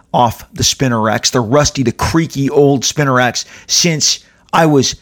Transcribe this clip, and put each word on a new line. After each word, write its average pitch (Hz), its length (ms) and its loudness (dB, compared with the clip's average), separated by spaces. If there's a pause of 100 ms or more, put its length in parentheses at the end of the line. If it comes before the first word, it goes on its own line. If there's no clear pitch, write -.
(140)
off - 400 -2
the - 100 -6
spinner 120 380 -2
racks, 110 300 -2
the 127 100 0
rusty, 135 420 0
the 113 80 0
creaky 143 580 -2
old 143 360 2
spinner 139 300 -2
racks, 123 280 0 (240)
since - 560 -2 (300)
I 165 120 4
was 143 360 2